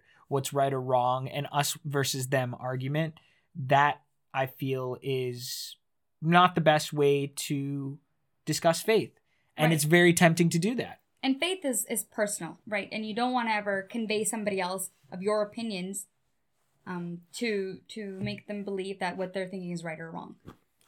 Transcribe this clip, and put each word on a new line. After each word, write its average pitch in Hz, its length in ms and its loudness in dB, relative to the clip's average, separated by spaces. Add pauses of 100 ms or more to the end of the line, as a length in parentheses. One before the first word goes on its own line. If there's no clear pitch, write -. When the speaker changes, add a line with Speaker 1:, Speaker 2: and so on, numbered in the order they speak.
(280)
Speaker 1:
what's 135 260 -2
right 139 180 2
or 135 80 -2
wrong 127 480 2
and 139 240 -6
us 143 320 0
versus 135 440 -2
them 127 300 0
argument. 135 540 -2 (540)
That, 143 340 6 (320)
I 135 140 0
feel, 131 560 -4
is 127 720 -6 (460)
not 175 320 6
the 170 80 2
best 151 320 4
way 143 420 4
to 139 600 -4 (480)
discuss 165 340 2
faith. 214 320 2 (420)
And 156 120 2
Speaker 2:
Right. 165 80 6
Speaker 1:
it's 147 100 2
very 175 300 8
tempting 170 340 6
to 165 100 0
do 202 180 0
that. - 240 -8 (220)
Speaker 2:
And 269 160 0
faith 370 240 -2
is, 262 280 -2
is 233 140 -4
personal, 196 520 -4 (100)
right? 202 240 -4
And 220 160 -6
you 214 80 -6
don't 247 200 0
wanna 233 180 0
ever 202 300 -2
convey 214 420 -2
somebody 208 380 -2
else 185 260 -4 (240)
of 185 100 -10
your 208 200 2
opinions, 208 640 -6 (800)
um, 175 320 -8 (160)
to, 202 540 -4
to 196 300 -10
make 202 300 -8
them 202 160 -8
believe 196 360 -6
that 180 180 -4
what 185 160 -6
they're 190 120 -4
thinking 180 260 -8
is 165 120 -8
right 160 160 -8
or 165 100 -12
wrong. - 260 -14 (520)